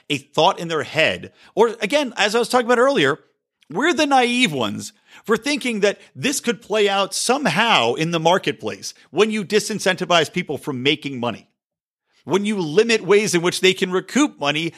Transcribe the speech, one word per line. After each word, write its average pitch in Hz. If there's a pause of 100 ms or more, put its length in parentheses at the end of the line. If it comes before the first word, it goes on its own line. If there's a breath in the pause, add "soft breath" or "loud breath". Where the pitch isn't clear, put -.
(100)
a 147
thought 175
in 175
their 160
head. 110 (220 soft breath)
Or 214
again, 254
as 202
I 240
was 233
talking 247
about 240
earlier, 220 (520)
we're 262
the 302
naive 247
ones 110 (320 soft breath)
for 220
thinking 240
that 196 (140 loud breath)
this 135
could -
play 202
out 196
somehow 196
in 160
the 170
marketplace 143 (180 soft breath)
when 208
you 214
disincentivize 185
people 160
from 127
making 143
money, 113 (760)
when 190
you 214
limit 208
ways 202
in 170
which 175
they 185
can 185
recoup 185
money 147